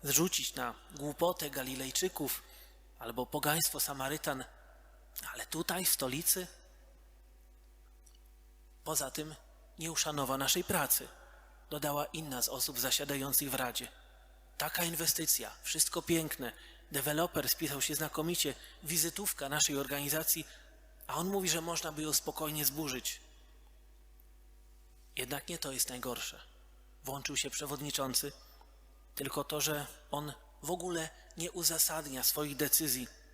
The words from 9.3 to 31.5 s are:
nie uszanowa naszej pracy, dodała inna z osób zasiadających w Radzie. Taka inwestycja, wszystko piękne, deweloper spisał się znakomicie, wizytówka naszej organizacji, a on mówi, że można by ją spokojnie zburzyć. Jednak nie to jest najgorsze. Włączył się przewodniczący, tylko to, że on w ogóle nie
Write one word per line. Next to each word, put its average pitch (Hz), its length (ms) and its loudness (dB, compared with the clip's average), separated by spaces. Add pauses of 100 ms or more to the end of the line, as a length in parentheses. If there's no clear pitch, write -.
nie 160 120 -4
uszanowa 151 460 0
naszej 143 260 2
pracy, 151 440 2 (600)
dodała 147 360 0
inna 147 360 -6
z - 80 2
osób 127 300 -2
zasiadających 139 720 2
w 135 40 -2
Radzie. 123 320 -2 (720)
Taka 156 260 0
inwestycja, 165 680 2 (120)
wszystko - 380 2
piękne, 156 500 0 (400)
deweloper 147 580 2
spisał 143 320 0
się 156 140 2
znakomicie, 156 600 0 (280)
wizytówka 165 680 0
naszej 143 280 4
organizacji, 143 680 0 (600)
a - 80 -4
on 165 120 2
mówi, 190 220 2
że 160 120 2
można 165 300 -2
by 151 100 -6
ją 156 120 0
spokojnie 151 520 0
zburzyć. 139 560 -2 (1900)
Jednak 135 340 -4
nie 170 80 -4
to 143 140 -4
jest 127 180 0
najgorsze. 123 540 -4 (600)
Włączył 139 340 -4
się 139 120 0
przewodniczący, 139 840 -2 (840)
tylko 139 280 -2
to, 151 180 -2
że 147 260 -2 (240)
on 147 220 -4 (300)
w 147 80 -2
ogóle 175 380 -2 (280)
nie 170 140 -4